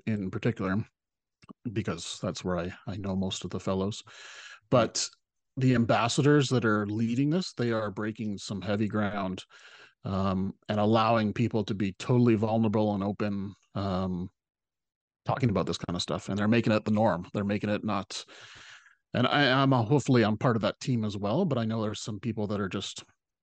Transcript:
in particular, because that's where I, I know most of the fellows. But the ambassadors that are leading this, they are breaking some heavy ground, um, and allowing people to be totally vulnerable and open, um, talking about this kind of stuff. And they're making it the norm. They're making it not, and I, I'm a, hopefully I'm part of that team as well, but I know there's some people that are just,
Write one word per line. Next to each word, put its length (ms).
in 240
particular, 460
because 500
that's 220
where 140
I, 140
I 100
know 200
most 280
of 60
the 100
fellows. 420
But 380
the 180
ambassadors 720
that 160
are 220
leading 440
this, 220
they 200
are 180
breaking 480
some 220
heavy 280
ground, 560
um, 500
and 100
allowing 540
people 320
to 100
be 240
totally 380
vulnerable 580
and 80
open, 520
um, 540
talking 260
about 160
this 120
kind 180
of 60
stuff. 260
And 100
they're 100
making 240
it 120
the 80
norm. 420
They're 100
making 260
it 140
not, 400
and 120
I, 360
I'm 100
a, 100
hopefully 400
I'm 160
part 180
of 60
that 180
team 240
as 120
well, 280
but 140
I 60
know 180
there's 200
some 180
people 260
that 140
are 80
just, 360